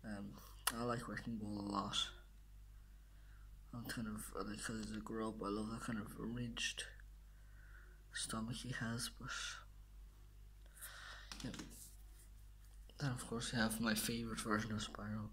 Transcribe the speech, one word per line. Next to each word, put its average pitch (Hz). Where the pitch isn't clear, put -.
Um, 104
I 117
like 120
Wrecking 107
Ball 104
a 101
lot. 101
I'm 117
kind 113
of, 107
like, 104
'cause 110
as 107
I 107
grew 110
up, 107
I 98
love 107
that 117
kind 113
of -
ridged 117
stomach 113
he 123
has, 117
but, 131
yeah. 233
Then, 139
of 123
course, 123
we 123
have 110
my 113
favourite 117
version 107
of 107
Spyro 107